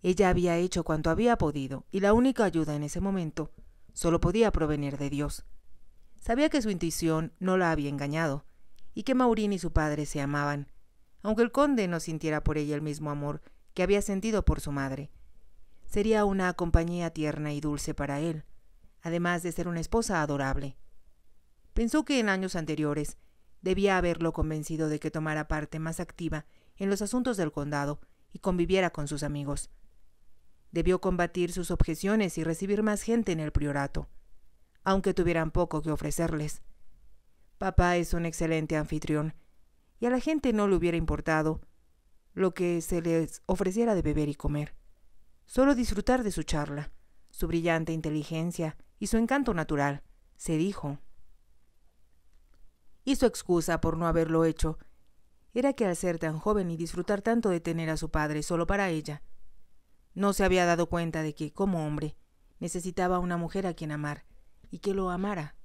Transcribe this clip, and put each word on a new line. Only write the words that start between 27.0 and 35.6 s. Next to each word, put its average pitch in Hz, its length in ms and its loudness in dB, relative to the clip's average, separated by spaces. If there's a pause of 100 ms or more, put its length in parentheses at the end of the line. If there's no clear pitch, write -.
asuntos 240 340 0
del 165 140 0
condado 147 500 -4 (320)
y - 60 -14
conviviera 180 520 2
con 147 180 -6
sus 147 160 -4
amigos. 143 460 -4 (1000)
Debió 180 300 2
combatir 175 520 0
sus 180 200 -4
objeciones 190 680 2
y 160 60 -2
recibir 196 400 0
más 208 180 0
gente 226 300 0
en 160 80 0
el 151 100 -4
priorato, 143 580 -4 (760)
aunque 190 280 2
tuvieran 165 380 2
poco 160 320 0